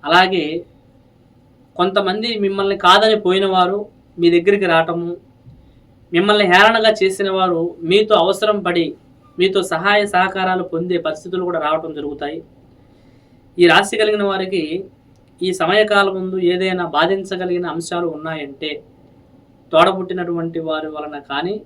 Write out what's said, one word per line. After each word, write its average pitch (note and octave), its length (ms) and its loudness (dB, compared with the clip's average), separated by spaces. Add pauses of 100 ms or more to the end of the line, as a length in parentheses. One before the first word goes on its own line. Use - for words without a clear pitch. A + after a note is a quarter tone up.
అలాగే F3+ 420 2 (1300)
కొంతమంది G3 540 -2 (160)
మిమ్మల్ని G3 420 -2
కాదని G#3 400 4
పోయిన F#3+ 280 2
వారు F#3 240 2 (380)
మీ E3+ 120 4
దగ్గరికి F#3 420 2
రావటము, E3+ 400 0 (1000)
మిమ్మల్ని G3+ 380 2
హేళనగా A3 480 6
చేసిన F#3+ 380 0
వారు F3+ 260 0 (280)
మీతో G#3+ 240 4 (100)
అవసరం G3+ 420 0
పడి F3 180 0 (540)
మీతో F#3+ 220 2 (100)
సహాయ G3+ 320 2 (100)
సహకారాలు F#3 600 0
పొందే F3 340 -2
పరిస్థితులు F#3 420 -6
కూడా E3+ 160 -2
రావటం D#3+ 340 -2
జరుగుతాయి. D3 400 -8 (1200)
ఈ F3 140 6
రాశి G3 300 4
కలిగిన G#3 280 0
వారికి F#3+ 320 -2 (800)
ఈ F#3 80 0 (120)
సమయకాలం G3+ 580 2
ముందు F#3 180 -4 (140)
ఏదైనా F3+ 340 -2 (120)
బాధించగలిగిన F3+ 760 -2
అంశాలు E3+ 420 -4
ఉన్నాయంటే D3+ 560 -10 (1000)
తోడబుట్టినటువంటి F3 960 0
వారి D#3 240 -4
వలన D3+ 240 -10 (140)
కానీ E3+ 240 -4 (100)